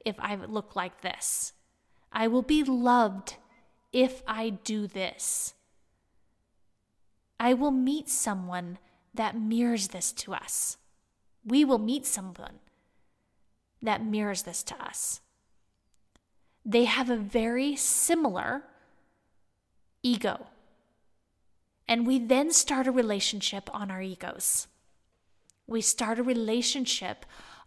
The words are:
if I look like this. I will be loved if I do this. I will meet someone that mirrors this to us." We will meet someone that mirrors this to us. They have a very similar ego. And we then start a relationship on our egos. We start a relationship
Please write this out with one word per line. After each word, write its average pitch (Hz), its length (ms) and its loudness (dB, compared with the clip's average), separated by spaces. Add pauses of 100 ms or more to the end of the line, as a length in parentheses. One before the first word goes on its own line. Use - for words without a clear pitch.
if 208 160 -4
I 208 160 -4
look 208 400 -8
like 185 240 -6
this. - 520 -4 (600)
I 226 160 2
will 247 140 4
be 302 200 4
loved 240 760 2 (560)
if 254 340 2
I 226 240 -4
do 208 360 -4
this. - 680 -6 (1800)
I 240 160 6
will 277 160 2
meet 269 380 2
someone 180 680 -4 (340)
that 220 240 -2
mirrors 226 520 2
this - 240 -4
to - 220 -8
us." - 440 -4 (680)
We 262 200 6
will 262 140 4
meet 254 280 -2
someone - 540 -8 (1200)
that 220 240 0
mirrors 208 380 -2
this 170 220 -8
to - 200 -10
us. - 360 -6 (1400)
They 233 220 6
have 247 240 0
a 233 60 2
very 240 600 0
similar 277 920 0 (1300)
ego. 233 460 -2 (1400)
And 233 200 2
we 262 120 4
then 262 340 2
start 262 340 2
a 262 60 2
relationship 202 840 0
on 202 160 -6
our 190 120 -8
egos. - 640 -2 (1000)
We 226 160 -2
start 226 360 0
a 247 40 0
relationship 240 1000 -2 (420)